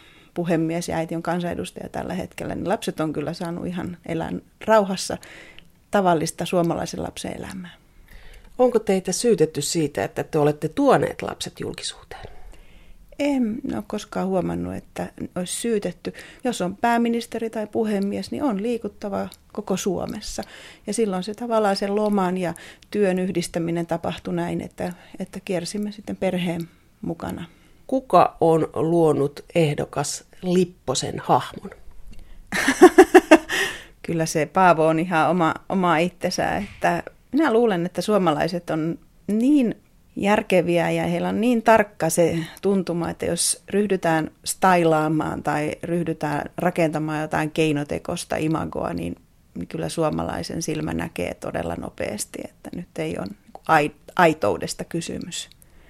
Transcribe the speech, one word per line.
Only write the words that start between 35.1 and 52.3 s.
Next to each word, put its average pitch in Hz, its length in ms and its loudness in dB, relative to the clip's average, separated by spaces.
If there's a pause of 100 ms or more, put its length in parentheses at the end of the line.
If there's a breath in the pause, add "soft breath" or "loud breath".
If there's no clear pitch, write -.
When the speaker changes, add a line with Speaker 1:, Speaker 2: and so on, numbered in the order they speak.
Speaker 1:
oma, 170 240 4 (140)
oma 180 300 4
itsensä, 160 580 0
että 175 460 -2 (300)
minä 285 200 4
luulen, 214 340 4
että 180 160 -4
suomalaiset 175 680 0
on 160 280 -2 (300)
niin 240 460 4 (420)
järkeviä 175 760 2
ja 165 120 0
heillä 175 260 -2
on 190 120 -2
niin 233 220 2
tarkka 208 480 4
se 165 280 2 (240 loud breath)
tuntuma, 175 480 0
että - 160 -6
jos - 440 -2
ryhdytään 185 600 0 (140)
stailaamaan 160 1000 2
tai 147 300 -2 (100)
ryhdytään 160 760 -4
rakentamaan 156 640 0
jotain 156 300 -2
keinotekoista 151 840 -2
imagoa, 156 580 -2
niin, - 220 -6 (380)
niin 175 120 -10
kyllä 165 220 -6
suomalaisen 160 760 -4
silmä 156 320 -4
näkee 170 400 -6
todella - 420 -6
nopeasti, - 680 -8